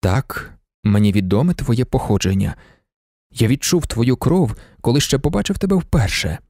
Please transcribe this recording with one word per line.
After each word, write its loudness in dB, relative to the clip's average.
Так, -4
мені 4
відоме 0
твоє -2
походження. 0
Я 0
відчув 0
твою 0
кров, 0
коли 2
ще 0
побачив -2
тебе 0
вперше. 0